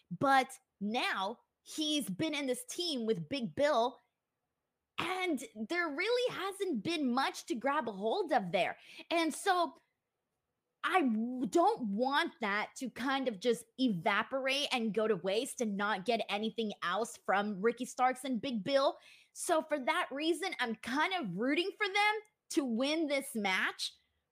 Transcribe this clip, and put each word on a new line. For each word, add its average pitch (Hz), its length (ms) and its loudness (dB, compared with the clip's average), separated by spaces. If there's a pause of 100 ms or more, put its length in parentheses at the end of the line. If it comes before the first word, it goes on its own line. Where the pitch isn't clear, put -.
(180)
But 269 300 4 (320)
now 220 560 -2 (260)
he's 302 460 -2
been 302 260 -2
in 285 120 -2
this 247 240 -2
team 311 340 -4
with 190 240 0
Big 233 260 -4
Bill, 262 440 2 (1000)
and 349 460 -2 (240)
there 339 200 -2
really 440 460 -2
hasn't 370 480 -4
been 302 300 -2
much 285 340 -2
to 339 80 -4
grab 277 320 -2
a 220 60 -4
hold 240 400 -2
of 202 180 2
there. 165 260 0 (340)
And 320 240 2
so 359 400 2 (1120)
I 349 140 4
w-, 247 460 0
don't 349 420 4
want 262 440 0 (100)
that 208 340 0
to 254 140 -8
kind 269 360 -2
of 208 140 -2
just 233 240 2 (140)
evaporate 254 920 0
and 226 220 0
go 220 160 2
to 214 80 2
waste 196 460 -2
and 202 160 -2
not 202 260 -2
get 233 240 2
anything 214 440 -2 (100)
else 190 420 -2
from 202 380 2
Ricky 240 240 2
Starks 254 380 2
and 262 180 -2
Big 233 200 -2
Bill. 277 320 4 (380)
So 320 340 0
for 294 120 0
that 311 340 0
reason, 320 380 0 (100)
I'm 226 220 -2
kind 311 360 0
of 202 160 -4
rooting 302 440 0
for 415 80 0
them 381 100 -2 (540)
to 294 160 0
win 277 420 0
this 269 260 0
match, 208 600 0 (380)